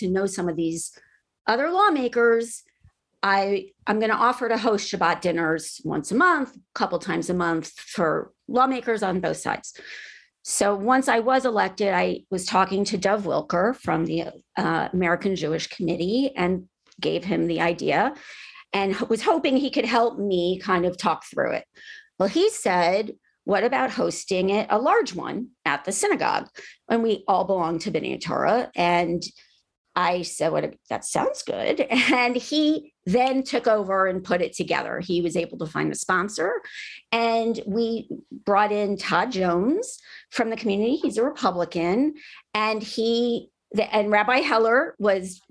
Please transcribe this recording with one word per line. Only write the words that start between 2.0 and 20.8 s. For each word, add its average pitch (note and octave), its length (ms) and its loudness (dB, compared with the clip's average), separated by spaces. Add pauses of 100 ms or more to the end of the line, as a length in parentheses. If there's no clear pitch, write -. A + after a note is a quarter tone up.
I, G3 500 0 (140)
I'm G#3+ 140 2
gonna A3 280 2
offer B3 200 -2
to - 80 2
host G#3 340 0
Shabbat F3 300 2
dinners E3 640 0
once D3+ 260 -4
a A3+ 160 2
month, D4+ 300 2
a - 40 -20 (140)
couple F#3 240 0
times E3+ 300 -4
a F3+ 60 0
month E3 340 -2 (260)
for D#3+ 380 0 (160)
lawmakers B3 540 0
on F#3 180 0
both D#3+ 180 -2
sides." - 360 -6 (680)
So G3+ 320 0
once B3+ 320 2
I A#3 120 4
was C4 260 2
elected, G3 480 0
I F3+ 380 0
was F#3 160 -4
talking F#3+ 380 2
to G3+ 120 -2
Dov G3+ 280 0
Wilker F3 520 0
from E3 300 -2
the, D#3+ 220 -4 (280)
uh, E3 380 0
American F3+ 420 0
Jewish D#3 300 -4
Committee F#3+ 680 -2
and F#3 320 -2 (320)
gave E3 260 -2
him E3 220 0
the E3 140 -2
idea E3+ 540 0 (580)
and G3 200 0
h-, G#3+ 180 -4
was A3+ 120 0
hoping D4+ 340 2
he C#4 140 0
could A#3 140 0
help A#3 340 2
me F#3 400 0
kind F3+ 280 0